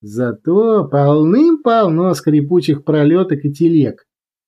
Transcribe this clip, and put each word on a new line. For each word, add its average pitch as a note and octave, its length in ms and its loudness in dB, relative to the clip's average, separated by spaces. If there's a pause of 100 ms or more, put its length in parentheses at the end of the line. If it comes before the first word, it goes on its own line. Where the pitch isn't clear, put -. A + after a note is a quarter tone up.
Зато D3+ 880 -2
полным-полно F3+ 1200 0
скрипучих D3+ 720 -2
пролёток D#3 640 0
и C#3+ 80 -4
телег, D#3 520 0 (420)